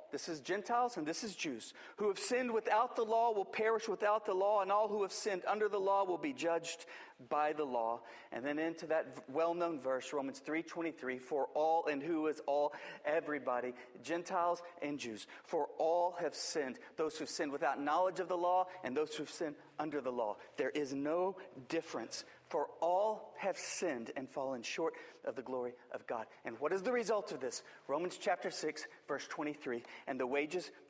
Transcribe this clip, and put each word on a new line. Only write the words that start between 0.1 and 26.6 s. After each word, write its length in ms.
this 180
is 140
Gentiles 560
and 80
this 180
is 100
Jews, 380
"who 120
have 100
sinned 320
without 460
the 80
law 280
will 140
perish 420
without 380
the 80
law, 260
and 100
all 160
who 140
have 120
sinned 340
under 240
the 100
law 240
will 140
be 160
judged 500
by 240
the 100
law." 380
And 140
then 140
into 300
that 280
v-, 120
well-known 520
verse, 320
Romans 280
three 220
twenty-three, 560
"For 360
all," 320
and 160
who 240
is 140
all? 340
Everybody, 680
Gentiles 600
and 160
Jews. 280
"For 340
all 340
have 220
sinned," 440
those 200
who've 140
sinned 200
without 300
knowledge 400
of 80
the 80
law 320
and 120
those 220
who've 140
sinned 260
under 240
the 100
law. 240
There 140
is 220
no 460
difference. 580
"For 200
all 580
have 180
sinned 580
and 140
fallen 340
short 320
of 120
the 60
glory 320
of 140
God." 200
And 160